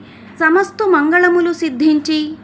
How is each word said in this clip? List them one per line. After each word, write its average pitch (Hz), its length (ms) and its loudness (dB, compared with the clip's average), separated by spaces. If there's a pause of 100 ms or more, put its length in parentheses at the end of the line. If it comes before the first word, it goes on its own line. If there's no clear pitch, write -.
(400)
సమస్త 381 480 0
మంగళములు 349 640 2
సిద్ధించి 302 920 -2